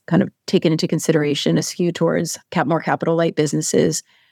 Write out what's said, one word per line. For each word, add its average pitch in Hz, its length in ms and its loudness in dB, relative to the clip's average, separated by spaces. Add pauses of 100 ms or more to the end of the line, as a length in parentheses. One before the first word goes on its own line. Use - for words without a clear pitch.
kind 165 160 4
of - 60 -2 (180)
taken 170 240 2
into 160 160 0
consideration 151 680 0
a 160 60 0
skew 175 280 -2
towards 165 460 -2 (140)
cap-, 156 160 0
more 156 140 0
capital 151 340 -2
light 165 200 0
businesses. 156 680 0 (280)